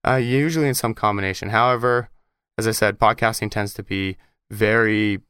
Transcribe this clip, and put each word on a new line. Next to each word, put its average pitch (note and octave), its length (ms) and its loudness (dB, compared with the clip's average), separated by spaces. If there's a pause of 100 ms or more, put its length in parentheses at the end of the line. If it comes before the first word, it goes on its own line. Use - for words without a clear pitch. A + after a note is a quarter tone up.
uh, B2+ 100 4
usually C#3+ 520 0
in B2+ 60 0
some A2 200 -2
combination. G2+ 540 -2
However, A#2+ 600 2 (460)
as A2 120 0
I A2 40 2
said, G2+ 280 0
podcasting A2+ 500 0
tends G2+ 240 -4
to G2+ 80 -12
be F#2+ 340 -6 (340)
very G#2+ 800 2